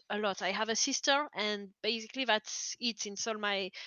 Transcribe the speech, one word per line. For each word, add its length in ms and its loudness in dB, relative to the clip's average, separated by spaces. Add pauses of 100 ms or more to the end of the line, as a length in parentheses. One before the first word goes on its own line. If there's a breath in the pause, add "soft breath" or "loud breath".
(100)
a 80 0
lot. 240 0
I 100 2
have 160 0
a 80 0
sister, 580 2
and 360 -2 (120)
basically 420 -2
that's 560 0
it. 200 -2
Since 260 -6
all 120 0
my 320 0 (160 loud breath)